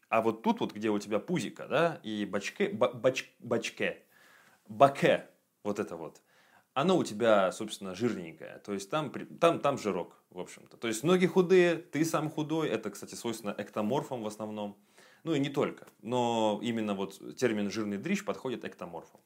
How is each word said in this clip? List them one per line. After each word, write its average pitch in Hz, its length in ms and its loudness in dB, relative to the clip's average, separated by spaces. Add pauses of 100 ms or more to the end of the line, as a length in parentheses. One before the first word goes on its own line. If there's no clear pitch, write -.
а 113 120 4
вот 110 220 0
тут 139 160 0
вот, 104 120 -2
где 107 200 -2
у 104 80 2
тебя 104 180 -2
пузико, 120 500 -4
да, 160 360 0
и 104 220 -4
бачке, 101 440 -2
ба-, 120 240 2
бач-, 131 460 0
бачке, 110 640 -2 (640)
баке, 113 600 4 (360)
вот 104 160 -2
это 92 180 -6
вот, 80 240 -14 (540)
оно 175 220 4
у 127 60 2
тебя, 104 480 4
собственно, 98 440 -10
жирненькое. 92 680 -6
То 104 100 -8
есть 98 180 -6
там 151 180 -2
при-, 95 160 -10
там, 165 340 2
там 139 200 0
жирок, 90 360 -4 (140)
в 90 100 -12
общем-то. - 380 -14
То 117 100 -6
есть 113 160 -2
ноги 180 220 4
худые, 175 500 6
ты 156 300 -2
сам 156 240 0
худой. 156 400 -2
Это, 107 220 -2
кстати, - 240 -14
свойственно 110 420 -6
эктоморфам 113 640 -4
в 107 60 -6
основном. 107 500 -8 (460)
Ну 160 100 -2
и 139 60 2
не 139 100 0
только. - 380 -2 (160)
Но 117 580 2
именно 110 320 0
вот 95 420 -6
термин 104 360 0
"жирный 104 260 -4
дрищ" 139 260 -2
подходит 113 400 -6
эктоморфам. 87 640 -12